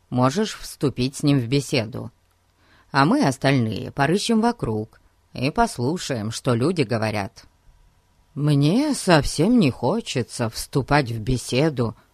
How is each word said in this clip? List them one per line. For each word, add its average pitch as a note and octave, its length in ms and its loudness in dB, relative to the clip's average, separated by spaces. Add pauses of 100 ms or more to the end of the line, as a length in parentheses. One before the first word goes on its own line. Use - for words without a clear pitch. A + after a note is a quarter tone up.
можешь C3+ 460 0
вступить - 640 -4
с - 60 -4
ним C#3+ 160 4
в A#2 80 -2
беседу. A#2+ 640 -4 (800)
А C#3 140 4
мы, B3 200 2
остальные, B2 680 0
порыщем G3+ 500 2
вокруг A#2+ 580 -2 (340)
и B2 180 -4
послушаем, C3 800 -2
что B2 220 -2
люди D3 300 0
говорят». G#2+ 600 -4 (920)
«Мне D3+ 600 2
совсем E3 640 4
не D#3 100 4
хочется B2 800 -4
вступать C#3 600 -2
в A2+ 80 -6
беседу B2 760 -2 (180)